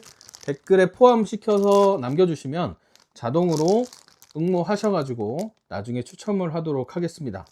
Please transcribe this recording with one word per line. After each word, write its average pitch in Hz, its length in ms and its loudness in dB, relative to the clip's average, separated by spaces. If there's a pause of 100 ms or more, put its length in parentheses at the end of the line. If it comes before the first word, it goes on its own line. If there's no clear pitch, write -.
(440)
댓글에 180 480 2
포함시켜서 202 1040 4
남겨주시면 143 800 -2 (380)
자동으로 165 680 0 (520)
응모하셔가지고 170 1160 -4 (160)
나중에 120 340 -8
추첨을 185 520 -6
하도록 156 400 -6
하겠습니다. 139 580 -8